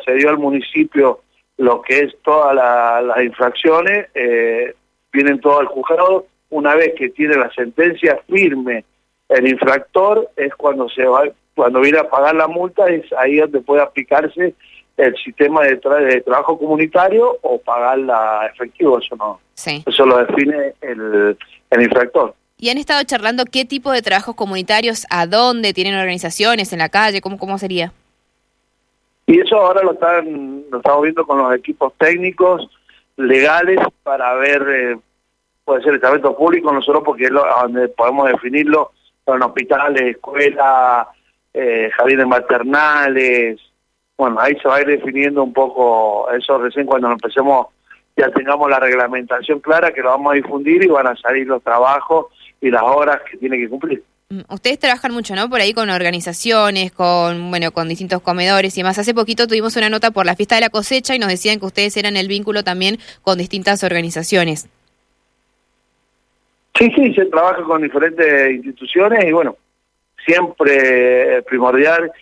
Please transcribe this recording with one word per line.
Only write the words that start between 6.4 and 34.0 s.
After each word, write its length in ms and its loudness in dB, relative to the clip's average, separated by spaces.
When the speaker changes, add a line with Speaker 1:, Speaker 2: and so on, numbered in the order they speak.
Speaker 1:
Una 260 0
vez 220 2
que 140 -6
tiene 260 0
la 160 0
sentencia 680 0
firme 560 -2
el 180 2
infractor, 880 0
es 180 -4
cuando 340 -2
se 160 -4
va, 200 4
cuando 260 2
viene 180 4
a 100 0
pagar 260 2
la 140 0
multa, 400 0
es 240 -4
ahí 240 0
donde 240 2
puede 220 2
aplicarse 720 -2
el 160 2
sistema 460 0
de 180 2
tra-, 240 2
de 160 2
trabajo 380 0
comunitario 840 2
o 160 -2
pagarla 920 -2
efectivo, 460 0
eso 180 -10
no. 240 -8
Speaker 2:
Sí. 320 -8
Speaker 1:
Eso 200 2
lo 120 6
define 640 -2
el, 560 -2
el 120 4
infractor. 520 2
Speaker 2:
¿Y 100 -6
han 100 0
estado 260 0
charlando 420 -2
qué 180 -4
tipo 260 -6
de 120 0
trabajos 320 -2
comunitarios, 720 -2
a 180 -2
dónde 460 2
tienen 220 -2
organizaciones, 800 -2
en 60 -4
la 100 -2
calle, 320 0
cómo, 160 -10
cómo 180 -6
sería? 360 -6
Speaker 1:
Y 140 6
eso 160 2
ahora 260 4
lo 100 2
están, 800 -4
lo 80 -6
estamos 240 2
viendo 240 -2
con 120 0
los 160 2
equipos 440 -4
técnicos, 680 0
legales, 600 2